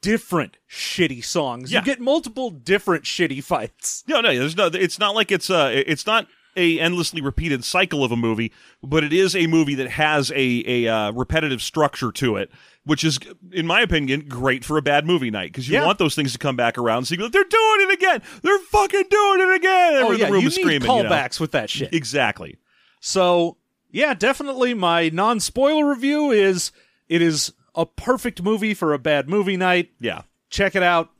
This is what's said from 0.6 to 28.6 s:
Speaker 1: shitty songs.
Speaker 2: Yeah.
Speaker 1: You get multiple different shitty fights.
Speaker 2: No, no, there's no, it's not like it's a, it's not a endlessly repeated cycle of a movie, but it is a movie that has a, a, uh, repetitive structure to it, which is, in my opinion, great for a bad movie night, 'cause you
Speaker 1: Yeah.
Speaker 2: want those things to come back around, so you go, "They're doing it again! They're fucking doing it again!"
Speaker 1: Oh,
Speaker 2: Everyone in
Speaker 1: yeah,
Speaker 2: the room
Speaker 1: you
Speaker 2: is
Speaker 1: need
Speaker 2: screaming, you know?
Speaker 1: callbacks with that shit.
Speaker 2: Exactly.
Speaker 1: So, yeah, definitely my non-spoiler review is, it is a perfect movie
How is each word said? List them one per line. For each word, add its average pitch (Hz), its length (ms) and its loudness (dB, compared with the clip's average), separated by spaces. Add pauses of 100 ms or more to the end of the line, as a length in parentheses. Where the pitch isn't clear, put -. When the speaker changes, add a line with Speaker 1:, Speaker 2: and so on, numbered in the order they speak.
Speaker 1:
shitty 135 560 -4
songs. 127 480 -4
Speaker 2:
Yeah. 240 60 2
Speaker 1:
You 185 80 -2
get 262 140 -2
multiple 254 500 -2
different 170 540 -2
shitty 139 380 -2
fights. - 640 -6
Speaker 2:
No, 285 140 0
no, 170 180 2
there's 156 200 -2
no, 262 80 4
it's 190 320 -2
not 202 160 0
like 214 180 0
it's 180 160 -2
a, 139 420 2
it's 151 160 -4
not 214 200 0 (280)
a 170 240 2
endlessly 170 440 -2
repeated 139 420 -4
cycle 175 400 0
of 117 80 0
a 120 40 0
movie, 113 360 -2 (300)
but 151 220 0
it 147 100 -2
is 185 200 2
a 175 120 2
movie 160 300 2
that 131 120 -4
has 151 440 0
a, 127 340 0
a, 120 220 0
uh, 107 240 0
repetitive 131 500 -2
structure 143 480 -2
to 113 260 -2
it, 98 140 -6 (340)
which 151 200 -2
is, 143 160 0 (320)
in 175 140 -4
my 175 160 2
opinion, 147 460 -2
great 127 360 -2
for 151 120 -2
a 151 60 0
bad 147 240 2
movie 156 240 0
night, 95 240 -6
'cause 127 140 -10
you 160 60 -2
Speaker 1:
Yeah. 269 120 2
Speaker 2:
want 196 140 0
those 160 160 0
things 139 160 -2
to 120 60 -10
come 135 180 -2
back 117 200 0
around, 120 280 0
so 156 100 -4
you 175 40 -6
go, 214 100 -4
"They're 381 160 4
doing 440 440 2
it 381 40 4
again! 359 280 2 (220)
They're 392 160 2
fucking 392 500 0
doing 403 340 4
it 370 120 4
again!" 359 380 4
Speaker 1:
Oh, 294 40 4
Speaker 2:
Everyone 233 180 2
in 226 60 0
Speaker 1:
yeah, 208 60 2
Speaker 2:
the 151 60 2
room 196 100 4
Speaker 1:
you 254 60 2
Speaker 2:
is 339 80 -2
Speaker 1:
need 370 60 -2
Speaker 2:
screaming, 151 280 2
you 233 140 4
know? 220 40 -2
Speaker 1:
callbacks 147 300 -2
with 160 140 -4
that 113 180 -2
shit. 143 240 -6
Speaker 2:
Exactly. 120 600 -2 (440)
Speaker 1:
So, 175 560 0 (360)
yeah, 269 220 0
definitely 254 600 -2
my 170 360 2
non-spoiler 240 760 0
review 285 440 0
is, 196 400 2 (360)
it 170 140 2
is 160 300 0 (240)
a 165 100 -2
perfect - 560 -4
movie 214 320 0